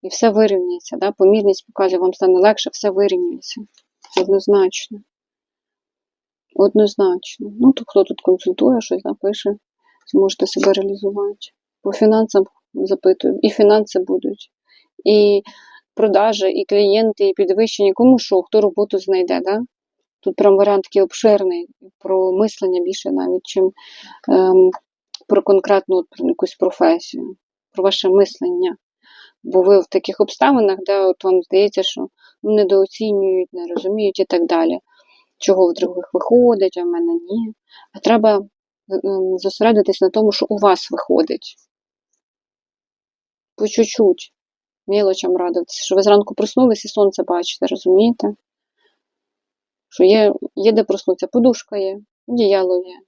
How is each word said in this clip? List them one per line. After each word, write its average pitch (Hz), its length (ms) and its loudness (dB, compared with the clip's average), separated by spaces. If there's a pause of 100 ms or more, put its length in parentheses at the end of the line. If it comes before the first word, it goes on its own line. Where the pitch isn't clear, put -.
І 190 60 -10
все 226 220 0
вирівняється, 190 640 -2
да? 196 160 -2
Помірність 208 540 2
показує, 185 340 -2
вам 185 140 0
стане 185 260 2
легше, 208 320 2
все - 180 -4
вирівняється. 185 680 -4 (600)
Однозначно. 196 800 0 (1600)
Однозначно. 202 1040 0
Ну, 254 120 6
то 240 140 -4
хто 196 180 2
тут - 160 -12
консультує, 190 600 0
щось 190 240 -6
напише, 208 520 -6 (560)
зможете 190 340 0
себе - 260 0
реалізувати. 196 760 -6 (360)
По 196 100 -6
фінансам 220 520 2 (300)
запитую. 190 680 -2
І 214 80 0
фінанси 208 480 2
будуть, 185 520 -6 (540)
і 208 380 4 (520)
продажі, 208 540 0
і - 160 -2
клієнти, 208 640 0
і 196 40 0
підвищення. 196 640 0
Кому 254 240 4
що, 190 240 -2
хто 214 180 0
роботу 202 380 -2
знайде, 180 420 -2
да? 190 200 -4 (600)
Тут 190 160 -6
прям 202 200 4
варіант 202 260 2
такий 196 200 0
обширний, 190 680 0 (300)
про 185 340 -2
мислення 185 500 -2
більше 190 280 -8
навіть, 185 340 -4
чим, 190 280 -2 (560)
ем... 185 420 4 (580)
Про 202 140 2
конкретну 196 540 0
от, 175 140 -4
про 175 180 -6
якусь 175 260 -4
професію, 180 840 -2 (360)
про 185 120 -6
ваше 196 240 0
мислення. 349 680 0 (680)
Бо 185 200 0
ви 196 180 6
в 170 60 -4
таких - 340 -4
обставинах, 214 680 0
де 196 140 -2
от 185 240 0
вам 185 180 2
здається, 190 400 0
що, 190 260 -6 (340)
ну, 208 120 -4
недооцінюють, 196 1000 0
не 175 140 -12
розуміють 196 520 -4
і 190 60 0
так 170 220 -2
далі. 170 320 -2 (600)
Чого 185 320 2
в 170 40 -4
других 180 380 -8
виходить, 226 640 2
а 180 60 -8
в 175 40 -4
мене 170 260 -2
ні. 220 420 -6 (380)
А - 60 -20
треба, 214 500 0 (560)
ем, 185 340 -2
зосередитись 208 600 0
на 190 100 2
тому, 220 220 2
що - 160 -2
у 208 100 -4
вас 196 320 0
виходить. - 680 -4 (2000)
По 214 120 -2
чуть-чуть. 208 640 0 (540)
Мілочам 190 500 -2
радуватися, 175 480 -6
що - 100 -4
ви 190 80 2
зранку 202 320 2
проснулись 226 500 0
і 214 40 -14
сонце 202 340 0
бачите, 175 440 -6
розумієте? 208 680 0 (1500)
Що - 160 0
є, 208 280 4 (220)
є 208 180 0
де 214 120 2
проснутися, - 420 -4
подушка 240 500 0
є, 196 220 -6 (280)
одіяло 196 500 0
є. 180 180 -8 (140)